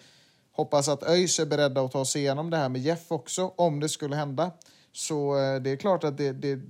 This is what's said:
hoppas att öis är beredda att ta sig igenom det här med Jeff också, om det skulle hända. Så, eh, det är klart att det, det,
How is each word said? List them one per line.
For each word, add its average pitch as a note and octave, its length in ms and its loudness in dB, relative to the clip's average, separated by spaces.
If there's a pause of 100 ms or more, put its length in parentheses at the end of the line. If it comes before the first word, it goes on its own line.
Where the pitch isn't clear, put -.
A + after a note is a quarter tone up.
(520)
hoppas D3 360 0
att C#3+ 140 0
öis E3+ 380 2
är D#3 60 2
beredda C#3+ 340 2
att C3 120 0
ta C3+ 120 0
sig D3 180 -2
igenom C#3+ 280 0
det E3 60 0
här C#3 120 2
med B2+ 120 -2
Jeff E3 320 -2
också, F#3 440 -4
om D#3+ 240 2
det D3+ 80 0
skulle D3 280 -4
hända. D3+ 340 -2 (420)
Så, C#3+ 460 -2
eh, C3+ 240 0
det C3+ 80 0
är C#3 60 0
klart F3 280 2
att C#3+ 140 -2
det, C#3 140 0
det, C3+ 380 -4